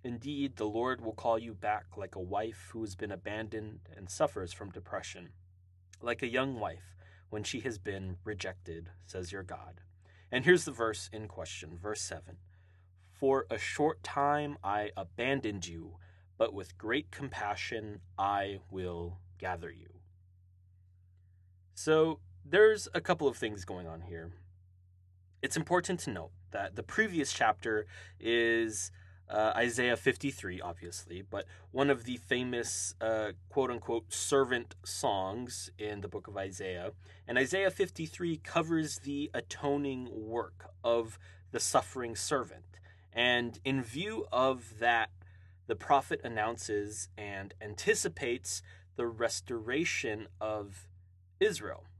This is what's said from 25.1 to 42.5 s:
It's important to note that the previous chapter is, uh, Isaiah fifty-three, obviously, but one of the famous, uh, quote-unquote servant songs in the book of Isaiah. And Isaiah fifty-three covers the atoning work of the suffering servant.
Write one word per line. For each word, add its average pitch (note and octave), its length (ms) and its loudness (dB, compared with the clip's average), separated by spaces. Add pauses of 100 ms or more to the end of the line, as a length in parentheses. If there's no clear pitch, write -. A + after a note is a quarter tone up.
It's - 160 -2
important F3 440 2
to C3+ 100 -4
note E2 200 -6 (200)
that G2 240 -4
the A#2 80 -6
previous F3+ 500 0
chapter G#2+ 520 2 (340)
is, A#2 720 2 (380)
uh, G#2+ 280 4
Isaiah A#2+ 400 2
fifty-three, F#2+ 640 0
obviously, F2 600 -10
but G2+ 240 -6 (260)
one C#3 180 2
of A#2+ 160 4
the B2 100 -4
famous, B2 840 -2
uh, A2 320 0 (160)
quote-unquote A#2+ 640 0
servant B2+ 600 2 (100)
songs G#2+ 920 -2
in G#2 220 -4
the F#2+ 80 -8
book - 200 -8
of G2+ 100 -8
Isaiah. F#2+ 560 -6 (340)
And B2 100 2
Isaiah F#3 320 4
fifty-three E3+ 680 -2
covers D#3+ 600 0
the C#3+ 340 -4
atoning C3+ 760 0
work A2 600 -6 (100)
of A#2 380 2 (320)
the A#2+ 80 -2
suffering A#2+ 560 0
servant. - 640 -2 (320)